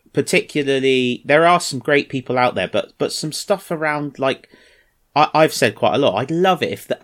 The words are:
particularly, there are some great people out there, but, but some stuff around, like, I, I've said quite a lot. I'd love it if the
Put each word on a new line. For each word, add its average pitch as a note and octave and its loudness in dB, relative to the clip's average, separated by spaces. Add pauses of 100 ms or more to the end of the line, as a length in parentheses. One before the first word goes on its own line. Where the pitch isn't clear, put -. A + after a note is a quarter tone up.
(140)
particularly, C3+ 0
there D3+ 4
are F3 4
some C3+ -8
great C#3+ 0
people B2+ -4
out B2 0
there, F#2 -2
but, - -6
but - -4
some D#3 -8
stuff - -6
around, D3+ -4
like, C3+ -4 (680)
I, D3 4
I've D#3 4
said A2+ 0
quite F#2+ 0
a - 0
lot. A2+ 2
I'd C3 -4
love F3+ 0
it G2+ -2
if - -10
the - -6